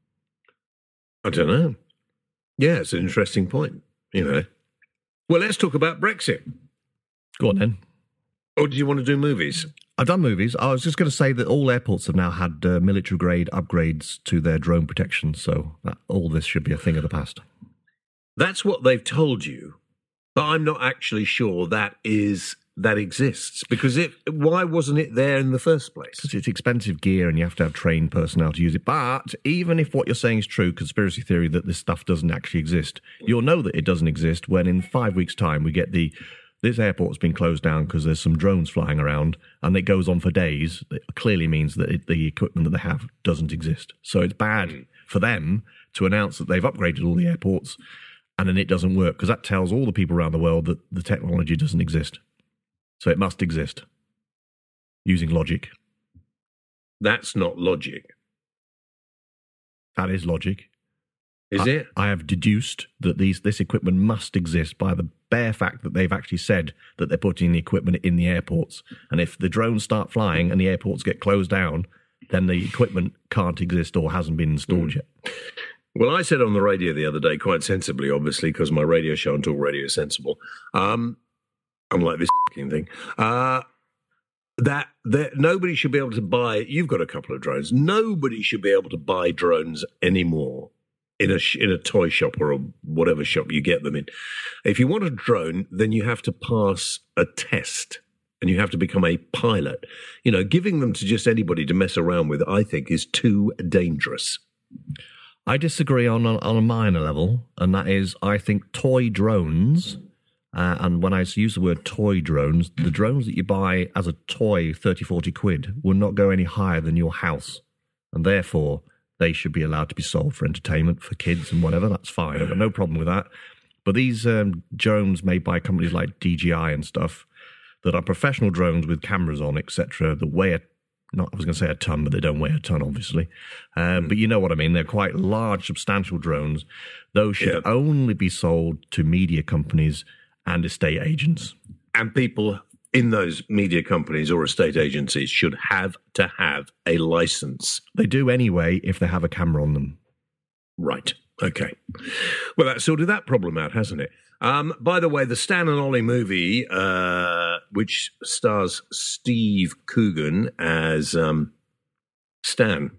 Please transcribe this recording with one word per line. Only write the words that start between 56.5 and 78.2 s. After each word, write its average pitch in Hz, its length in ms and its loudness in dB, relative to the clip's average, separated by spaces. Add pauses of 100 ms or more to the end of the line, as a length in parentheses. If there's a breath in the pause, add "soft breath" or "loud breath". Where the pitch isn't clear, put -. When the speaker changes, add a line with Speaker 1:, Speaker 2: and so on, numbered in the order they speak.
Speaker 1:
That's 110 360 0
not 90 220 0
logic. 80 540 -2 (1900)
Speaker 2:
That 92 120 -2
is 92 160 -4
logic. 87 440 -4 (800)
Speaker 1:
Is 98 120 0
Speaker 2:
I, 110 80 2
Speaker 1:
it? 147 180 -2 (100)
Speaker 2:
I 101 100 2
have 90 200 -2
deduced 104 600 0 (120)
that 87 180 0
these, 95 240 2
this 101 180 -2
equipment 92 380 0
must 104 400 0
exist 82 400 -2
by 92 160 0
the 85 160 -4 (200)
bare 117 220 2
fact - 320 -4
that - 100 -8
they've 90 180 2
actually 98 260 -4
said 85 360 0 (240 soft breath)
that 85 120 -2
they're - 80 0
putting 90 340 2
the 85 80 4
equipment 87 440 0
in 87 120 2
the 87 120 4
airports. - 560 -2 (260 loud breath)
And - 100 0
if 85 180 -2
the 90 120 0
drones 110 340 0
start 107 280 -2
flying 87 400 2
and 92 100 4
the 92 80 4
airports 95 340 -2
get - 160 -2
closed 98 300 2
down, 90 380 0 (420 soft breath)
then 92 180 2
the 90 160 2
equipment 95 500 0 (160)
can't 87 300 -2
exist 87 380 0
or 78 160 0
hasn't 82 240 -2
been 80 140 2
installed 80 400 0
Speaker 1:
Mm. - 40 -4
Speaker 2:
yet. 143 100 -4 (880 loud breath)
Speaker 1:
Well, 123 220 2
I 185 60 2
said 151 200 2
on 110 120 4
the 101 80 4
radio 92 320 2
the 76 120 -2
other 76 140 -2
day, 76 180 2
quite 82 260 0
sensibly, 71 460 -2
obviously, 73 440 0